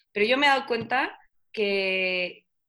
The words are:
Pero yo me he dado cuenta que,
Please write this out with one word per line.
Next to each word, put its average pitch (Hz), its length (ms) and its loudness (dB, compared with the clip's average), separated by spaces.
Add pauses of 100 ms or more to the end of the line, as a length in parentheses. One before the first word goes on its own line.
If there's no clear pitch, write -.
(120)
Pero 208 140 2
yo 247 120 4
me 285 80 4
he - 40 6
dado 262 160 2
cuenta 240 520 -2 (340)
que, 190 920 -2 (220)